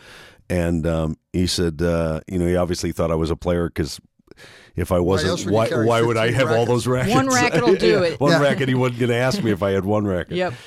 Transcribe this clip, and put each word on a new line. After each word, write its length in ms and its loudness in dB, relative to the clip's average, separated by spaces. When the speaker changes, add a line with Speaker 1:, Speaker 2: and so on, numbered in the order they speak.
Speaker 1:
And, 380 0
um, 280 -2
he 140 0
said, 340 -2
uh, 460 0
you 140 -4
know, 80 2
he 80 2
obviously 340 -2
thought 220 -2
I 20 0
was 160 -2
a 60 -2
player, 340 -2
'cause 300 -6
if 160 -4
I 60 2
Speaker 2:
Why 100 4
Speaker 1:
wasn't, 240 0
Speaker 2:
else 140 -4
would 80 -4
you 20 0
Speaker 1:
why, 140 2
Speaker 2:
carry 180 0
Speaker 1:
why 160 2
would 140 0
I 100 2
Speaker 2:
fifteen 140 0
Speaker 1:
have 80 2
all 60 2
Speaker 2:
rackets? 160 2
Speaker 1:
those 180 0
rackets? 260 0
Speaker 3:
One 140 2
racket 360 2
will 100 6
Speaker 1:
<laughs> 20 2
Speaker 3:
do 140 0
Speaker 1:
Yeah, 120 4
Speaker 3:
it. 180 -2
Speaker 1:
one 120 2
Speaker 2:
Yeah. 100 4
Speaker 1:
racket. 260 0
He 60 2
wasn't 240 0
gonna 160 2
ask 260 0
me 120 0
if 100 -2
I 80 2
had 140 0
one 200 0
racket. 320 -2
Speaker 3:
Yep. 180 -4